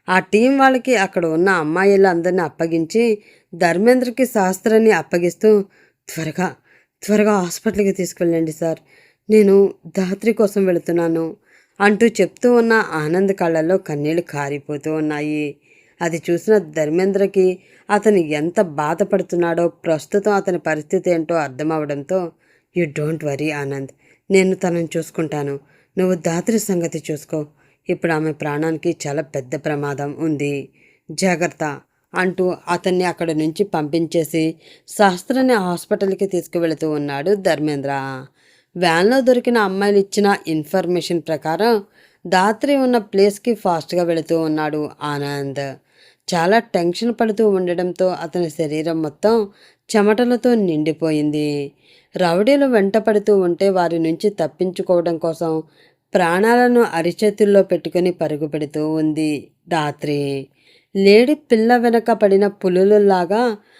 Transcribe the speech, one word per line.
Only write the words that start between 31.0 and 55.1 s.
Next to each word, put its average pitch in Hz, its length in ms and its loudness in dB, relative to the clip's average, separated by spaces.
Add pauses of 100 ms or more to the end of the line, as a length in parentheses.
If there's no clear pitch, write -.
జాగ్రత్త" 160 680 -4 (360)
అంటూ 180 400 -2 (140)
అతన్ని 180 340 0
అక్కడి 165 300 -4
నుంచి 156 300 -2
పంపించేసి 160 920 -2 (320)
శాస్త్రిని 240 640 2
హాస్పిటల్కి 196 760 -2
తీసుకువెళుతూ 165 640 -4
ఉన్నాడు 147 440 -2
ధర్మేంద్ర. 139 920 -4 (520)
వ్యాన్లో 180 440 2
దొరికిన 240 360 2
అమ్మాయిలు 202 400 0
ఇచ్చిన 202 380 2 (120)
ఇన్ఫర్మేషన్ 170 720 -2
ప్రకారం 180 640 -2 (440)
ధాత్రి 214 480 2
ఉన్న 254 220 2
ప్లేస్కి 202 560 0
ఫాస్ట్గా 175 500 -2
వెళుతూ 165 380 0
ఉన్నాడు 151 480 -2 (140)
ఆనంద్. 143 720 -6 (600)
చాలా 180 240 2
టెన్షన్ 196 600 -2
పడుతూ 220 280 2
ఉండడంతో 180 580 -2
అతని 170 420 -4
శరీరం 156 520 -4
మొత్తం 208 480 0 (460)
చెమటలతో 240 580 2
నిండిపోయింది. 151 1160 -2 (460)
రౌడీలు 214 480 2
వెంటపడుతూ 208 720 2
ఉంటే 180 300 0
వారి 170 300 0
నుంచి 165 300 -2
తప్పించుకోవడం 175 880 -2